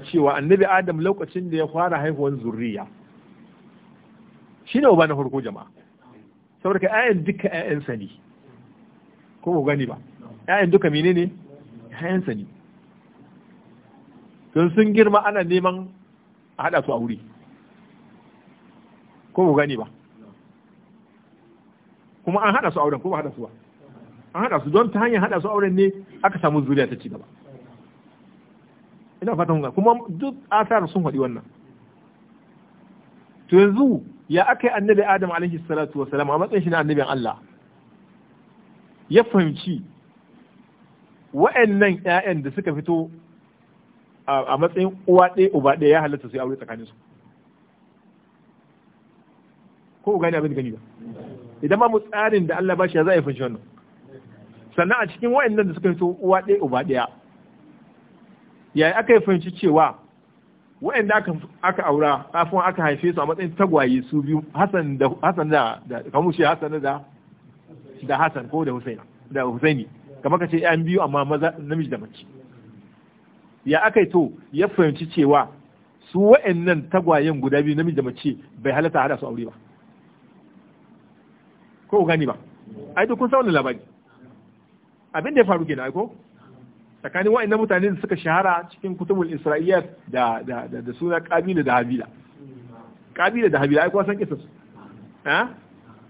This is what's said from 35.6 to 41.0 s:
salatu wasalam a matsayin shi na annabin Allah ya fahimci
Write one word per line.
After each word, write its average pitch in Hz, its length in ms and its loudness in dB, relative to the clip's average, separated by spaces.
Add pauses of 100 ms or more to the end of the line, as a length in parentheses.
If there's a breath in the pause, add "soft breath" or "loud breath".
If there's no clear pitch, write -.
salatu 151 340 -4
wasalam 139 320 -2
a 151 60 2
matsayin 196 240 0
shi 170 60 -2
na 165 120 0
annabin 147 260 0
Allah 117 300 -4 (1700)
ya 220 140 6
fahimci 170 580 0 (1500)